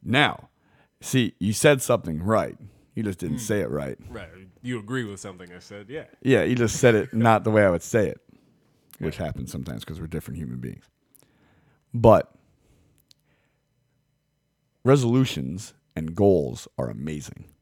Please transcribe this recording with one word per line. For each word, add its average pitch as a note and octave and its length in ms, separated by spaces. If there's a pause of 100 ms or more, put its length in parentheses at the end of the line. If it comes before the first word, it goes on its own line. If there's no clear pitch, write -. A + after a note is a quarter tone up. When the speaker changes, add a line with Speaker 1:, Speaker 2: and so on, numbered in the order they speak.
Speaker 1:
Now, B2 460 (520)
see, B2+ 380
you G#2 140
said C#3 280
something E2+ 420
right. F2+ 360 (380)
You A2+ 80
just G2 160
didn't D#2 180
Speaker 2:
Mm. - 20
Speaker 1:
say G#2+ 200
it C2+ 100
right. C#2 260 (140)
Speaker 2:
Right. F2 180 (340)
You B2 180
agree A#2+ 240
with G2+ 160
something F2+ 320
I F2+ 80
said, G2+ 280
yeah. D3 180 (160)
Speaker 1:
Yeah, B2+ 200
you G#2 140
just A#2+ 240
said A#2+ 160
it - 180
not A2 300
the A2 80
way G#2+ 120
I G2 60
would F2 140
say G#2 240
it, - 120 (400)
Speaker 2:
<laughs> - 380
Speaker 1:
which D#2+ 220
Speaker 2:
Yeah. E2 60
Speaker 1:
happens C2+ 260
sometimes B1+ 320
'cause D#2 160
we're E2 80
different D#2 300
human B1+ 200
beings. B1 260 (1080)
But A2+ 380 (2500)
resolutions A#2+ 920 (220)
and D#2+ 180
goals F2+ 540 (100)
are B1+ 100
amazing. C#2 580 (160)